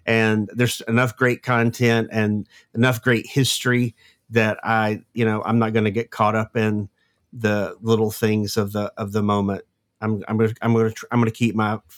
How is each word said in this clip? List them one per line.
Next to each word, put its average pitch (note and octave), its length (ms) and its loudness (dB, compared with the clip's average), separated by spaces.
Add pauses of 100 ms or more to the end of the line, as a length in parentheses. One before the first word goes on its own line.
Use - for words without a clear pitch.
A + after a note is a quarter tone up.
And A2 480 2
there's A#2+ 360 0
enough A#2+ 280 2
great B2 280 0
content A#2 640 2
and G#2 380 -2 (260)
enough A#2+ 280 2
great A#2+ 260 0
history B2 640 0 (380)
that A2 300 2
I, A2 380 0 (120)
you A#2 120 -2
know, G#2+ 200 0
I'm A2+ 140 0
not A2 140 2
gonna G#2+ 180 2
get G#2 220 -4
caught G#2+ 240 0
up G#2+ 200 -4
in G#2+ 320 0 (440)
the G#2 480 -2
little A2 320 0
things G#2+ 440 -2
of G2+ 140 -2
the, G#2 260 -6
of G#2 140 -8
the G#2+ 140 -2
moment. G2+ 380 0 (380)
I'm, A2 280 -4
I'm A2 100 -2
gonna, A2 240 2
I'm A#2 100 0
gonna A2+ 200 2
tr-, - 180 -16
I'm A#2+ 100 0
gonna A2+ 120 2
keep A2 240 -2
my, G#2+ 240 -2 (180)